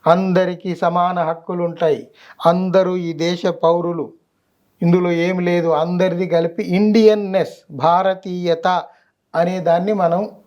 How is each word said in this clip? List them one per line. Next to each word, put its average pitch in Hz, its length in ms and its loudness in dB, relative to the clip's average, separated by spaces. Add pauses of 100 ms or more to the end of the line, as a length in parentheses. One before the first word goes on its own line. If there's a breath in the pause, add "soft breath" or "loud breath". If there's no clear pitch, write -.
అందరికీ 180 680 0
సమాన 175 440 0
హక్కులు 165 440 -4
ఉంటాయి, 160 440 -2 (380 loud breath)
అందరూ 185 500 2
ఈ 170 180 -6
దేశ 170 320 -4
పౌరులు, 170 680 0 (680)
ఇందులో 175 300 2
ఏం 175 280 0
లేదు, 175 280 0
అందరిది 175 600 -2
కలిపి 170 360 -2
ఇండియన్నెస్, 208 960 2 (140)
భారతీయత 175 960 0 (680 soft breath)
అనే 180 240 0
దాన్ని 175 340 0
మనం 185 360 0 (160)